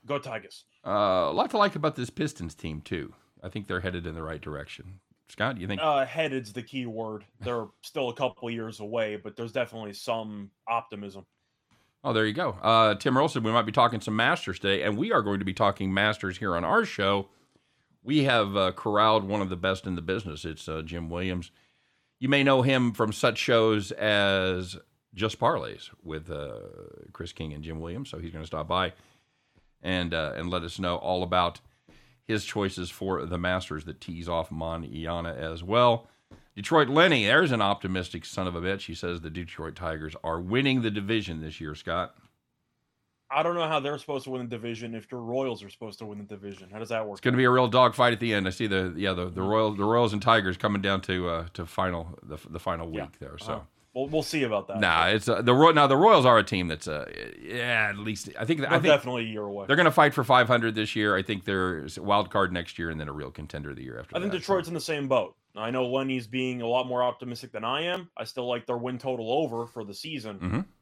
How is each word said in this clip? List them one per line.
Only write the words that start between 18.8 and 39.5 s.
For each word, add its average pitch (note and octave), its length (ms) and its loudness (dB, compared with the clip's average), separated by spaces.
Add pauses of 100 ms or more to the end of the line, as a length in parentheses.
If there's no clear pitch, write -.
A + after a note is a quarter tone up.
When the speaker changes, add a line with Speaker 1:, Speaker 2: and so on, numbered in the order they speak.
Speaker 2:
one G2+ 180 -2
of F#2+ 60 -2
the F#2 80 -4
best F#2+ 320 -2
in F2+ 80 -2
the F2 60 -6
business. F2 420 -6
It's, D#2+ 240 -10
uh, D#2+ 140 -6
Jim E2 280 -8
Williams. F2+ 400 -4 (680)
You C3 80 -2
may C#3 160 4
know C3+ 180 6
him B2+ 300 4
from G#2+ 220 0
such A#2 240 2
shows A2 560 4
as F#2+ 840 2 (400)
Just G#2+ 240 -2
Parlays A2 520 -2 (120)
with, D#2+ 260 -10
uh, D2 260 -8 (580)
Chris E2 180 -12
King D#2 220 -10
and D2 100 -10
Jim D#2+ 160 -8
Williams. F2 300 -10
So - 100 -12
he's E2+ 120 -10
gonna D#2+ 140 -10
stop D#2+ 220 -6
by F2+ 240 0 (920)
and, F2 320 -2
uh, D#2 220 -2
and F2 140 -6
let F2 140 -2
us E2+ 160 -10
know F2 180 0
all F#2 260 -2
about F2 380 0 (640)
his A2 180 -2
choices F#2+ 460 -4
for F#2 360 -4
the F2 120 -6
Masters F2 480 -4
that D#2 160 -14
tees E2+ 260 -10
off E2 240 -2
Mauna E2 840 -6
as D#2+ 300 -8
well. A#2 460 4 (460)
Detroit C#3+ 320 4
Lenny, D3 380 6
there's C#3+ 260 4
an A2 120 2
optimistic F#2 640 -2
son F#2+ 200 -6
of F2 100 -4
a E2+ 60 -4
bitch. F#2+ 240 -4
He E2+ 80 -10
says F2 280 -6
the D#2+ 100 -10
Detroit E2 440 -10